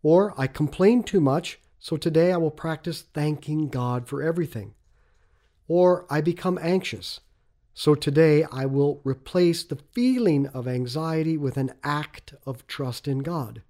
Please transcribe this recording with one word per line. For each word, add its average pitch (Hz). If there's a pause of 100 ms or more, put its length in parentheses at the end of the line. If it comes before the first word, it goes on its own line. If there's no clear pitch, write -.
or, 185
"I 135
complain 190
too 202
much, 147 (180)
so -
today 165
I 180
will 165
practice 156
thanking 151
God 123
for 143
everything," 151 (920)
or, 175
"I 147
become 175
anxious, 170 (540)
so 151
today 151
I 131
will 139
replace 170
the 143
feeling 233
of 127
anxiety 156
with 139
an 135 (100)
act - (120)
of 123
trust 131
in 135
God." 135